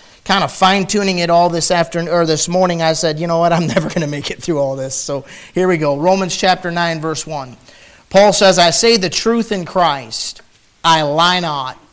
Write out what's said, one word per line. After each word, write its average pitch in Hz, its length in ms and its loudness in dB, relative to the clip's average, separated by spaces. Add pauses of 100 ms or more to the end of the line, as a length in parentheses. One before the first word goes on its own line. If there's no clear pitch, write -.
(240)
kind 190 180 0
of 143 80 -2
fine-tuning 196 680 0
it 170 100 -2
all 170 220 4
this 170 200 -2
afternoon, 170 400 -2
or 170 140 2
this 156 240 0
morning, 175 320 0
I 160 140 2
said, 156 260 -2
"You 175 60 -4
know 170 100 0
what? 170 160 4
I'm 165 140 2
<laughs> 143 80 -2
never 160 160 0
gonna 160 160 -2
make 147 240 -6
it - 120 -12
through 160 160 -2
all 135 160 -2
this." 135 200 -8
So 139 320 -6 (260)
here 185 160 0
we 180 80 2
go. 147 220 0
Romans 185 360 0
chapter 185 360 -2
nine, 170 320 -4
verse 156 240 -6
one. 139 320 -12 (500)
Paul 202 240 6
says, 190 260 4
"I 175 120 4
say 233 260 2
the 185 140 -2
truth 226 420 -2
in 180 140 -6
Christ. 143 760 -4 (420)
I 160 200 2
lie 170 380 0
not. 139 360 -6 (160)